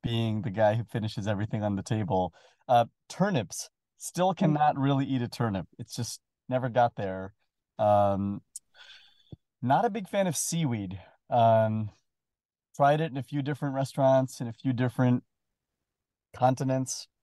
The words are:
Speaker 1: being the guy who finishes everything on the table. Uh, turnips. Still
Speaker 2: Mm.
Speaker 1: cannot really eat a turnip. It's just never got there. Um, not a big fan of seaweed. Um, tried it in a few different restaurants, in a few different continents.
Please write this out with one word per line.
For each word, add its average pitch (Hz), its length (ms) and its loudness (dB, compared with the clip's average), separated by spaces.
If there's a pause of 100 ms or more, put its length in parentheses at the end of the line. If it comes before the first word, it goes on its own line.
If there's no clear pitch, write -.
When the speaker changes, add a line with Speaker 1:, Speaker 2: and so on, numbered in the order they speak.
Speaker 1:
being 113 400 -2
the 110 80 -6
guy 107 260 4
who 117 100 -4
finishes 107 420 -4
everything 107 360 -2
on 104 120 0
the 95 80 -4
table. 95 500 -2 (360)
Uh, 120 160 4 (240)
turnips. 170 600 -4 (280)
Still 185 360 -2
Speaker 2:
Mm. - 40 -8
Speaker 1:
cannot 151 400 2
really 139 280 2
eat 131 160 -2
a 120 60 -4
turnip. 98 400 -4 (100)
It's - 160 -14
just - 280 -8 (260)
never 127 220 -2
got 117 260 2
there. 95 380 -6 (440)
Um, 101 640 2 (1200)
not 139 220 2
a 240 60 0
big 202 180 -6
fan 196 200 0
of 165 100 -2
seaweed. 113 640 -4 (280)
Um, 110 640 4 (840)
tried 147 240 4
it 160 100 -2
in 135 60 -8
a 131 60 -6
few 143 180 -4
different 139 340 -4
restaurants, 135 640 2
in 123 80 -6
a 113 60 -8
few - 180 -4
different 123 540 2 (1080)
continents. 131 760 -2 (140)